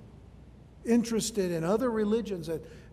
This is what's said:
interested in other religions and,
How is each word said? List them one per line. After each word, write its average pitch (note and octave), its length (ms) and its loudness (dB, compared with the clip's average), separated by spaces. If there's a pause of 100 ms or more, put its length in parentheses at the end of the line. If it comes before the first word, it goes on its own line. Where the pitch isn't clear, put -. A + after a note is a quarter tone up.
(840)
interested A3 680 2
in D#3+ 120 0
other A3 280 2
religions G#3 580 0
and, D#3+ 120 -4 (320)